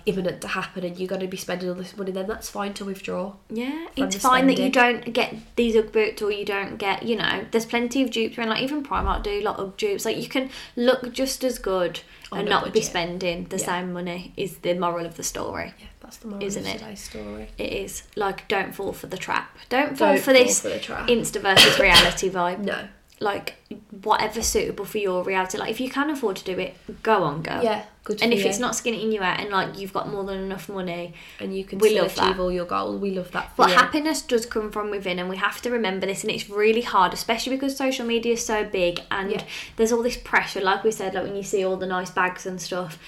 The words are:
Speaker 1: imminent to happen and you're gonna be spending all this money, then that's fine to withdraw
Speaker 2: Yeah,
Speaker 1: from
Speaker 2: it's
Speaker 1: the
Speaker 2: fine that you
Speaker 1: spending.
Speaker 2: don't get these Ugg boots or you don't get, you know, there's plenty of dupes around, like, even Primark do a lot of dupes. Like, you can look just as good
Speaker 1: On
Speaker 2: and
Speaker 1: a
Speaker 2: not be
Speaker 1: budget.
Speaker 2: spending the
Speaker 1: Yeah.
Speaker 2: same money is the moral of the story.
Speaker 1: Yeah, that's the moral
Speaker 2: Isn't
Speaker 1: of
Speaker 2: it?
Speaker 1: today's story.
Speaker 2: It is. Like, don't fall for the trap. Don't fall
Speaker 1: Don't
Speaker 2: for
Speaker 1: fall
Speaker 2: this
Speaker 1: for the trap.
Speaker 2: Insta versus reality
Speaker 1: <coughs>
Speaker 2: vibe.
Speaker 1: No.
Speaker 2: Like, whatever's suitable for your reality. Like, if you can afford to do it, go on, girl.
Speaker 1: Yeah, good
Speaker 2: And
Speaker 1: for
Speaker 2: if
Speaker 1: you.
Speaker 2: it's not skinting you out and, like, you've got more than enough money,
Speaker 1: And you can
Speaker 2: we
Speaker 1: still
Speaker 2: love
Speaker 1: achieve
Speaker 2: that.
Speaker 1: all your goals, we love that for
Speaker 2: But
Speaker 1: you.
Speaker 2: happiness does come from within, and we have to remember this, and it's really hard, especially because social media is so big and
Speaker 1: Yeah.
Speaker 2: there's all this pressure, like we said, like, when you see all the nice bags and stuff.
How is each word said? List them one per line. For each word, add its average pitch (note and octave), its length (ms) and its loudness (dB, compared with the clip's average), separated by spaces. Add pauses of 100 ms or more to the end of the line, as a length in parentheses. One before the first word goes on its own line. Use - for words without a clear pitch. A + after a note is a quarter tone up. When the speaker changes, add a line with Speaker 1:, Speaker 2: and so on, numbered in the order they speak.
Speaker 1:
imminent F3+ 380 -2
to G3+ 60 -10
happen F#3+ 360 -6
and F3 140 -6
you're F#3 100 -4
gonna F#3 180 -4
be F#3 120 -8
spending F3+ 320 -4
all F3+ 40 -2
this F#3 220 -10
money, F#3+ 160 -6
then F#3+ 160 -4
that's - 220 -8
fine G3+ 240 -6
to G3+ 100 -8
withdraw F#3 480 -6 (160)
Speaker 2:
Yeah, C#4 380 -4 (100)
Speaker 1:
from C4+ 80 0
Speaker 2:
it's C4+ 120 -2
Speaker 1:
the F#3+ 40 -6
Speaker 2:
fine B3+ 280 6
that C4 100 6
you - 120 2
Speaker 1:
spending. A#3+ 320 4
Speaker 2:
don't A#3+ 120 -8
get A#3 200 0 (220)
these A#3 200 4
Ugg A3 160 4
boots G#3+ 300 2
or G3+ 80 0
you G#3 140 -2
don't G3 320 -4
get, G3 280 -2
you A3+ 120 0
know, G3 360 0
there's A3+ 140 2
plenty A#3+ 360 0
of A#3 80 0
dupes A3+ 280 -2
around, A3+ 120 0
like, A3 120 0
even C#4+ 220 -2
Primark F#3+ 380 0
do G#3 80 -2
a G#3 120 -2
lot G#3 160 -2
of G3 200 -6
dupes. G#3 260 0
Like, A3+ 140 0
you A#3 100 -6
can C4 220 -2 (260)
look B3 380 4
just C4+ 280 -2
as B3+ 160 0
good F3+ 420 0 (300)
Speaker 1:
On F3+ 100 -4
Speaker 2:
and G#3 80 -2
Speaker 1:
a - 20 4
Speaker 2:
not - 140 2
be - 60 -6
Speaker 1:
budget. A3 140 2
Speaker 2:
spending F3 640 -2
the F#3+ 100 -6
Speaker 1:
Yeah. G3+ 80 -2
Speaker 2:
same F3+ 300 -2
money F3+ 420 -8
is F#3 220 -6
the F3 160 2
moral E3+ 320 0
of E3 100 -10
the E3+ 80 -12
story. - 560 -6
Speaker 1:
Yeah, - 60 -20 (160)
that's - 160 -20
the A#3 100 -12
moral G3+ 160 -6
Speaker 2:
Isn't G3 220 -4
Speaker 1:
of G2 80 -4
Speaker 2:
it? G#3+ 60 -8
Speaker 1:
today's G#3+ 220 -14
story. G#3+ 540 -12
Speaker 2:
It - 160 -4
is. G3 300 -8 (120)
Like, G3 320 -4
don't F#3+ 280 -2
fall F#3+ 180 -4
for - 140 -12
the F3+ 100 -8
trap. - 400 -4 (140)
Don't C#4 260 2
fall D4+ 120 6
Speaker 1:
Don't C#4+ 100 8
Speaker 2:
for C#4 160 6
Speaker 1:
fall - 0 -
Speaker 2:
this B3+ 260 8
Speaker 1:
for - 80 -4
the - 120 -2
trap. - 280 -6
Speaker 2:
Insta A3 320 2
versus G3 380 6
reality F3+ 520 6
Speaker 1:
<coughs> F#3 80 -2
Speaker 2:
vibe. F3+ 200 0
Speaker 1:
No. G3+ 300 -4 (340)
Speaker 2:
Like, G3+ 340 -4 (460)
whatever's A3 440 0
suitable - 400 0
for G#3 100 -4
your F#3 260 0
reality. F#3 360 -2
Like, G3 120 -4
if A3+ 80 -4
you C4 120 -4
can C#4 180 0
afford A#3 280 -2
to - 80 -12
do F#3 140 -4
it, F#3 160 -4 (280)
go G#3+ 200 4
on, D#3+ 200 -2
girl. - 200 -4
Speaker 1:
Yeah, G#3+ 200 0 (200)
good G#3 200 -2
Speaker 2:
And A#3 100 4
Speaker 1:
for G3+ 60 4
Speaker 2:
if G3 60 2
Speaker 1:
you. A3+ 40 4
Speaker 2:
it's G3+ 100 -2
not A#3+ 160 0
skinting A3 380 -2
you G#3+ 80 0
out F3+ 200 0
and, G#3 100 -4
like, F#3+ 280 0
you've G3 140 -8
got - 180 -4
more G3+ 140 -4
than F#3+ 140 -4
enough F#3+ 320 -8
money, F3 420 -6 (260)
Speaker 1:
And G3 160 -6
you F#3+ 100 -4
can G3 160 -6
Speaker 2:
we G#3+ 100 8
Speaker 1:
still G3 140 4
Speaker 2:
love - 120 -2
Speaker 1:
achieve F#3 220 2
Speaker 2:
that. F#3 40 0
Speaker 1:
all F3+ 80 2
your F3+ 140 -2
goals, G3 340 -2
we G3 120 -2
love F3+ 220 -4
that - 180 -4
for - 140 -20
Speaker 2:
But - 80 8
Speaker 1:
you. - 40 6
Speaker 2:
happiness D4+ 460 4
does A3+ 240 2
come G#3+ 260 -4
from G#3 180 -4
within, F#3+ 280 -2
and F3+ 100 -2
we F#3+ 80 -4
have G3+ 240 0
to A#3+ 100 -2
remember F#3+ 360 0
this, G3 180 -2
and G#3+ 80 0
it's - 160 -6
really G#3+ 320 4
hard, F#3+ 320 4
especially A#3+ 440 -2
because C4+ 200 -2
social C4 300 0
media A3+ 260 2
is A3+ 140 -2
so G#3+ 180 0
big F3+ 360 0 (100)
and G3 220 -2
Speaker 1:
Yeah. F#3+ 100 -4 (340)
Speaker 2:
there's A3+ 160 4
all A3+ 100 2
this - 140 0
pressure, - 460 0
like G3 200 2
we A3 80 4
said, G3 220 -4
like, F3+ 120 -2
when G3+ 120 -6
you G3 60 -6
see G3 200 0
all F#3 140 2
the F#3 100 -4
nice F#3 220 -2
bags F3+ 380 0
and F#3 120 -6
stuff. F3+ 500 -6